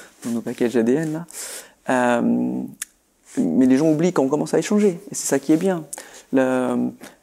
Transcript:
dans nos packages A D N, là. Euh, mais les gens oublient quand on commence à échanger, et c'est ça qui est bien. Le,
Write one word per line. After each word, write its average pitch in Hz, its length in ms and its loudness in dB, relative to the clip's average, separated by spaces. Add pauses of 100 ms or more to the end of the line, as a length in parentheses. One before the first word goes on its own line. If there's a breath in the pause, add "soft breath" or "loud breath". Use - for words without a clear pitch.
(240 loud breath)
dans 117 80 -6
nos 117 80 -4
packages 120 360 -2
A 113 60 4
D 123 120 2
N, 156 180 -2
là. 165 140 -8 (640 loud breath)
Euh, 123 720 0 (760)
mais 104 300 2
les 131 100 6
gens 160 140 4
oublient 165 220 2
quand 147 100 2
on 135 60 2
commence 156 260 -2
à 160 60 4
échanger, 202 400 2 (100)
et - 40 -12
c'est - 120 -8
ça 139 140 0
qui - 120 2
est 156 40 4
bien. 175 280 0 (480 loud breath)
Le, 127 580 0 (320 loud breath)